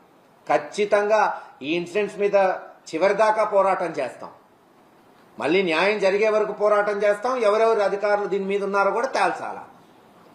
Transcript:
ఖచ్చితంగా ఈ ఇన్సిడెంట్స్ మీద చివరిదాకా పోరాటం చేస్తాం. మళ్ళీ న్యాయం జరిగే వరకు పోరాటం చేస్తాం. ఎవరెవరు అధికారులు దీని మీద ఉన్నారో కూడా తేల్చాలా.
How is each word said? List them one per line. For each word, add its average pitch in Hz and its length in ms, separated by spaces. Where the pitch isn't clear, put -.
ఖచ్చితంగా 202 920
ఈ 147 120
ఇన్సిడెంట్స్ 175 440
మీద 202 160
చివరిదాకా 208 500
పోరాటం 190 420
చేస్తాం. 143 440
మళ్ళీ 156 240
న్యాయం 185 360
జరిగే 196 300
వరకు 214 240
పోరాటం 208 500
చేస్తాం. 208 340
ఎవరెవరు 220 440
అధికారులు 202 460
దీని 196 180
మీద 196 200
ఉన్నారో 196 260
కూడా 233 160
తేల్చాలా. 170 580